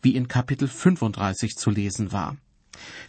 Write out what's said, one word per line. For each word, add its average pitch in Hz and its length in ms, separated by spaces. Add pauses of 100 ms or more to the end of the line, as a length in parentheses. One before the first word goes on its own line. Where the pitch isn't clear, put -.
wie 131 120
in 127 140
Kapitel 131 400
fünfunddreißig 107 880
zu - 140
lesen 101 420
war. 101 240 (720)